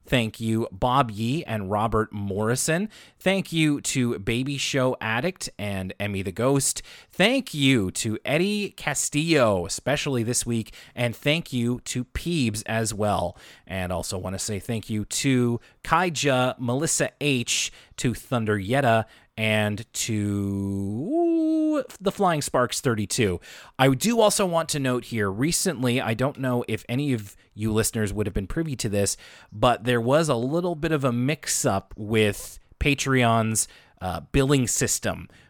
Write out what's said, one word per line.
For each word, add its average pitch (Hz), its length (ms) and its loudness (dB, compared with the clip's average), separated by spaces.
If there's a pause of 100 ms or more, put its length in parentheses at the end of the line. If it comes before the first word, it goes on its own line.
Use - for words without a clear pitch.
Thank 113 340 0
you, 113 320 0
Bob 127 400 2
Yee 117 320 -2
and 104 260 -6
Robert 107 420 0
Morrison. 110 760 0 (320)
Thank 190 320 0
you 156 300 2
to 120 360 0
Baby 131 380 -2
Show 131 440 0
Addict 123 560 -4
and 95 440 -6
Emmy 101 220 -4
the 92 100 -4
Ghost. 135 500 0 (300)
Thank 240 420 2
you 135 380 4
to 107 320 -2
Eddie 196 460 0
Castillo, 135 960 2
especially 127 580 -2
this 117 200 -2
week. 117 300 -4 (220)
And 120 180 -2
thank 151 380 -2
you 120 320 0
to 123 220 -4
Peebs 120 600 -2
as 110 260 -2
well. 98 440 -2 (320)
And 90 240 -4
also 90 260 -6
want 95 160 -6
to 92 60 -8
say 104 180 -4
thank 113 320 -6
you 107 140 -2
to 123 560 0 (240)
Kaija, 139 760 0
Melissa 143 520 -2 (100)
H, 131 500 0 (280)
to 123 140 0
Thunder 107 460 0
Yetta, 113 480 2 (300)
and 107 560 0
to 117 1900 0 (160)
the 185 120 -2
Flying 170 300 2
Sparks - 380 0
thirty-two. 107 600 0 (380)
I 131 120 6
do 220 300 2
also 208 240 4
want 165 260 0
to 151 80 -2
note 127 280 0
here, 104 240 0
recently, 127 720 0
I 110 140 0
don't 127 240 -2
know 127 300 0
if 110 220 -4
any 135 240 0
of 101 220 -8 (180)
you 107 180 -2
listeners 107 400 0
would 104 140 -2
have - 80 -6
been 98 120 -2
privy 160 300 -4
to 117 120 -4
this, 101 280 0 (340)
but 113 340 2
there 120 160 2
was 147 280 4
a 135 60 2
little 165 400 0
bit 160 180 -2
of 139 120 0
a 123 80 2
mix-up 123 840 -2
with 107 600 0 (220)
Patreon's, 117 880 2 (360)
uh, 87 180 -6 (120)
billing 135 340 4
system. 87 600 -2 (220)